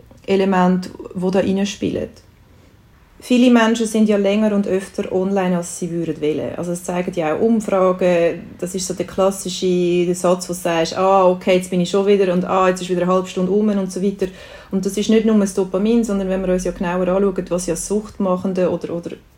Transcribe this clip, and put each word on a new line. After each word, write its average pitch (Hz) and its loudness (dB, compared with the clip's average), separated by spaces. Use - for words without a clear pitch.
Elemente, 185 2
die 185 -2
da 190 2
reinspielen. 196 -2
Viele 247 4
Menschen 226 4
sind 214 2
ja 208 4
länger 202 2
und 202 0
öfter 196 -4
online, 185 0
als 175 -6
sie 175 -6
würden 160 -4
wollen. - -2
Also 175 -6
es 175 -6
zeigen 180 -4
ja 156 -2
auch - -4
Umfragen, 185 2
das 180 -6
ist 185 -6
so 180 -6
der 180 -6
klassische, 180 0
der 180 0
Satz, 185 -2
wo 180 -6
du 180 -6
sagst, 165 -2
«Ah, 190 4
okay, 180 2
jetzt 185 -2
bin 180 0
ich 175 0
schon 196 2
wieder» 196 4
und 180 0
«Ah, 185 2
jetzt 185 0
ist 180 -8
wieder 175 0
eine 180 2
halbe 185 2
Stunde 180 -2
um» 214 2
und 190 -2
so 185 -6
weiter. 196 -2
Und 190 -2
das 196 -4
ist 208 -2
nicht 220 4
nur 220 4
das 196 0
Dopamin, 208 0
sondern 196 -2
wenn 190 -2
wir 185 2
uns 180 0
ja 180 -2
genauer 180 -2
anschauen, 190 0
was 175 -2
ja 170 -2
Suchtmachende 185 -2
oder, - -6
oder 170 -10